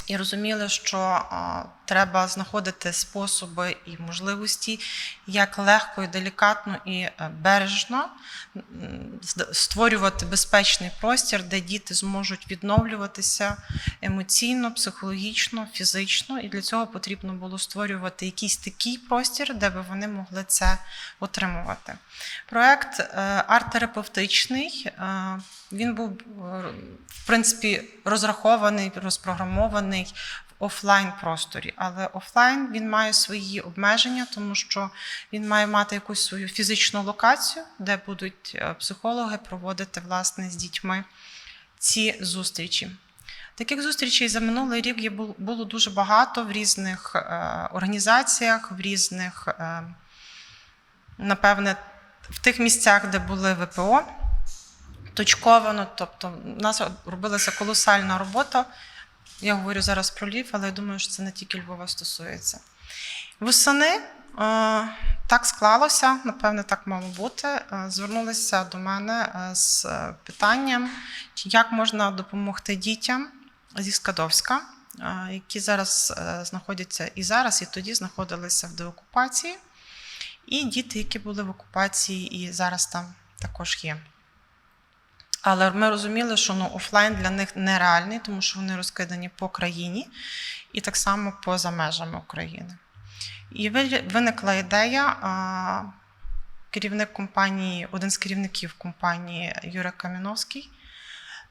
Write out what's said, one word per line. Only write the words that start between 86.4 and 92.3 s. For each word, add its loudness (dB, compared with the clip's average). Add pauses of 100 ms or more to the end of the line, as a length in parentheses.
ну, -2
офлайн 4
для -2
них -2
нереальний, 4
тому -6
що -2
вони -4
розкидані -6
по -6
країні -6 (640)
і -4
так -4
само 0 (100)
поза 0
межами -4
України. -12 (760)